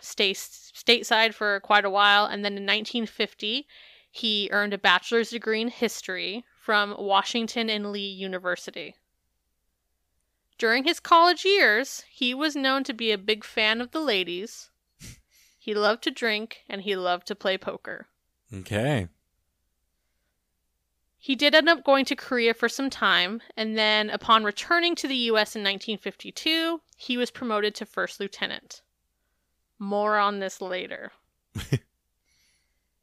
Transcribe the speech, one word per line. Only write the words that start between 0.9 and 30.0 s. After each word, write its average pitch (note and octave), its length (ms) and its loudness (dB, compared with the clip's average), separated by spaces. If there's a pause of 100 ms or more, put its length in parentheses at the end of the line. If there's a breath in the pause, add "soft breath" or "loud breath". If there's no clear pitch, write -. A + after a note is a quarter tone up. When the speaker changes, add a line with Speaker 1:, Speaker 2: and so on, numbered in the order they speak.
Speaker 1:
for G#3 280 -2
quite G#3 240 4
a G3+ 40 2
while, G3+ 360 6
and G3+ 180 -6
then G3+ 140 -4
in G3 80 -8
nineteen A3 400 -2
fifty, A3 600 -4 (420 soft breath)
he G#3 420 -2
earned G3+ 220 0
a G3 40 -4
bachelor's G3+ 520 2
degree A3 320 -4
in A#3 80 -2
history F#3+ 760 -6 (160)
from G#3 380 0
Washington G#3+ 720 -2
and G#3 220 -4
Lee G3+ 180 -6
University. F#3 880 -8 (1600)
During A#3+ 280 0
his E4+ 140 0
college E4+ 460 6
years, C#4 640 2
he B3 240 -4
was C#4+ 220 -2
known C4+ 300 0
to C4+ 80 -6
be A3+ 180 -2
a G#3 60 0
big G#3 280 -4
fan A3 340 0
of B3 120 -8
the D#4+ 100 -4
ladies. F#3+ 680 -4 (920 soft breath)
He A3 140 -6
loved G#3 300 2
to D#4 80 0
drink, A3 480 -4 (100)
and G3 120 -8
he G3 140 -2
loved F3+ 320 -2
to - 80 -6
play F#3+ 220 -2
poker. - 500 -10 (460)
Speaker 2:
Okay. G#2 540 -2 (2000)
Speaker 1:
He C4+ 160 -2
did D4 180 4
end D#4 140 8
up E4 160 4
going C4+ 220 6
to C#4 100 -2
Korea A#3 380 0
for A#3 160 0
some C4+ 200 -4
time, G3 520 2 (160)
and A3 200 -2
then G#3+ 320 2
upon A3 360 4
returning E4+ 500 2
to - 140 -6
the C4+ 60 -2
U A#3 220 2
S G#3+ 200 2
in G#3 60 -4
nineteen G3 340 -2
fifty-two, D#4+ 800 -2 (160)
he - 220 -6
was B3 140 -2
promoted G#3+ 440 -2
to G#3+ 100 -10
first - 360 -6
lieutenant. - 600 -8 (960)
More G#3 400 0